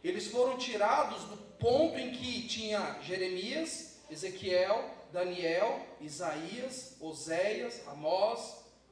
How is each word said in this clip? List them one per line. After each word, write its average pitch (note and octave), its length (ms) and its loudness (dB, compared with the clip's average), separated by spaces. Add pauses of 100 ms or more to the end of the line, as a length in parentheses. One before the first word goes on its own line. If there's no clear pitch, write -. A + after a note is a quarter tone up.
Eles G3 240 -2
foram B3 320 2
tirados A3 640 2
do - 120 -10
ponto C4 600 4
em B3+ 140 -4
que B3 380 -6
tinha G#3+ 520 -2
Jeremias, F#3+ 1000 -4 (100)
Ezequiel, F#3 800 2 (220)
Daniel, F3+ 760 0 (140)
Isaías, E3+ 1000 -6
Oséias, E3 880 -2
Amós. F3 800 2 (280)